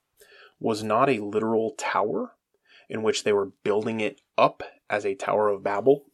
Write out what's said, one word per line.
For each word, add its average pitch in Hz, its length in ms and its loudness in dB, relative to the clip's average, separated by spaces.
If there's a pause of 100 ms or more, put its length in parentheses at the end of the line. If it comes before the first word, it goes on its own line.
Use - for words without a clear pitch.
(600)
was 107 220 -2
not 110 280 2
a 120 100 2
literal 107 580 0
tower 113 540 -2 (580)
in 110 140 -6
which 107 220 0
they 107 80 2
were 98 180 0 (120)
building 110 360 0
it 107 220 -4 (160)
up - 260 2 (260)
as 104 160 -2
a 98 80 0
Tower 101 360 0
of 98 120 -2
Babel, 107 520 2